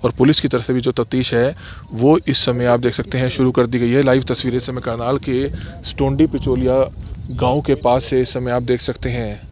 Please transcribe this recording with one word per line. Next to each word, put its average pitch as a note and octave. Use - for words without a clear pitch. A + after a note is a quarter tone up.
और A#2
पुलिस C#3+
की C#3+
तरफ A#2+
से -
भी B2+
जो B2
तफ्तीश B2+
है B2
वो C3+
इस -
समय B2
आप A#2+
देख B2
सकते -
हैं B2+
शुरू B2+
कर B2
दी A#2+
गई A#2
है। C3+
लाइव C3
तस्वीरें B2
इस B2+
समय B2+
करनाल A#2+
के C3+
स्टोंडी C#3
पिचोलिया B2+
गांव B2+
के C#3+
पास B2+
से C3
इस B2+
समय B2+
आप B2
देख B2
सकते -
हैं। A2